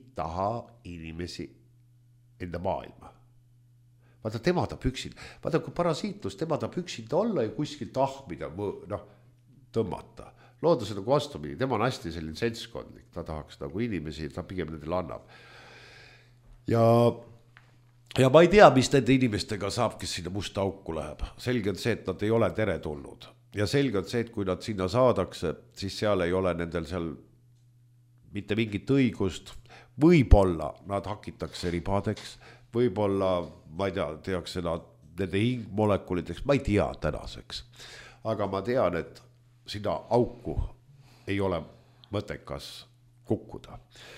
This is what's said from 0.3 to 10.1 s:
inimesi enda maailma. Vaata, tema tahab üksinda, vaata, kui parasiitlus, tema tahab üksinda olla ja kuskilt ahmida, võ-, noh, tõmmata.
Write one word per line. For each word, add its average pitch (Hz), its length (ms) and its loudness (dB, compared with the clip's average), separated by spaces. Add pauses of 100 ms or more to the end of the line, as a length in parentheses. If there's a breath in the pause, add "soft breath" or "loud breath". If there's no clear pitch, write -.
inimesi 85 640 -10 (880)
enda 87 200 -8
maailma. - 580 -8 (1040)
Vaata, 113 180 -6
tema 170 300 2
tahab - 160 -8
üksinda, - 320 -6 (260 loud breath)
vaata, - 220 0
kui - 80 -12
parasiitlus, 175 640 -4
tema 160 240 -2
tahab 107 160 -6
üksinda 147 400 -6
olla 196 280 0
ja 104 100 -4
kuskilt 147 420 -6
ahmida, 80 560 -4
võ-, 98 220 -4 (160)
noh, 101 160 -8 (680 soft breath)
tõmmata. - 560 -6 (320 soft breath)